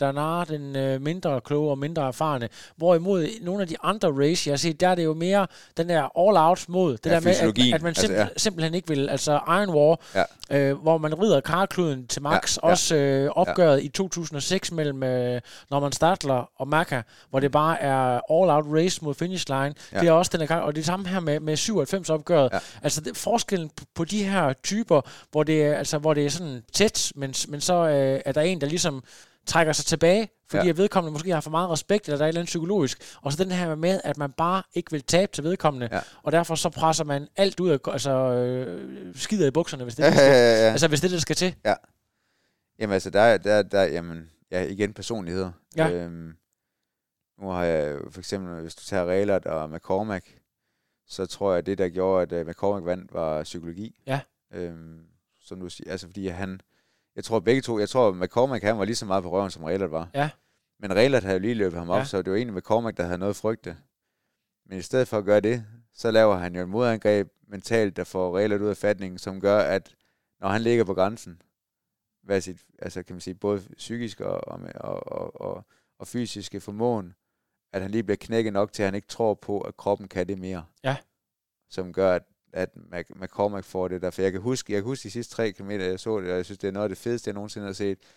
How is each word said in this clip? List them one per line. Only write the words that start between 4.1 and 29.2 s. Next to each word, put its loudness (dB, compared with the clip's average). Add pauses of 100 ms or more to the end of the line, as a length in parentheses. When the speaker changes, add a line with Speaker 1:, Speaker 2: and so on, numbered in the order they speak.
Speaker 1:
race, 2
jeg 0
har 0
set, -2
der 4
er 6
det 0
jo 0
mere 2 (300)
den -2
der 2
all-out 6
mod, 0
det -12
Speaker 2:
Ja, 0
Speaker 1:
der 4
med, 2
at, 6
Speaker 2:
fysiologien. 4
Speaker 1:
at 2
man 0
Speaker 2:
Altså, -2
Speaker 1:
simpel-, 2
Speaker 2:
ja. 4 (100)
Speaker 1:
simpelthen 0
ikke -4
vil, 0
altså 0
Iron 2
War, 6 (160)
Speaker 2:
Ja. 4 (480)
Speaker 1:
øh, -2
hvor 4
man -2
rider 6
karkluden 0
til -6
max, 2
Speaker 2:
Ja, 2
ja. 8
Speaker 1:
også... 2
Øh, 4
Speaker 2:
Ja. 0 (120)
Speaker 1:
opgøret 4
i -6
to -4
tusind -8
og -4
seks -2
mellem, -2
øh, 0 (300)
Norman 0
Stadler 0
og -6
Maka, 0 (280)
hvor 0
det 2
Speaker 2:
Mm. -2
Speaker 1:
bare 2
er 2 (120)
all-out 4
race 0
mod -4
finish -6
line. -2 (180)
Speaker 2:
Ja. -2
Speaker 1:
Det 4
er 6
også 6
den -2
her -2
gang, 0
og -2
det -4
samme -2
her -2
med, 0
med -2
syvoghalvfems -2
opgøret. 4
Speaker 2:
Ja. -2 (240)
Speaker 1:
Altså, -2
det, -10
forskellen -2 (120)
p-, -18 (120)
på -2
de -2
her 2
typer, 2 (300)
hvor 2
det 4
er, 2
altså, -4
hvor 2
det 2
er 0
sådan -8 (100)
tæt, 2
men, -8 (140)
men -8
så, 2 (140)
øh, 2
er -2
der 0
en, 0
der -2
ligesom -2 (420)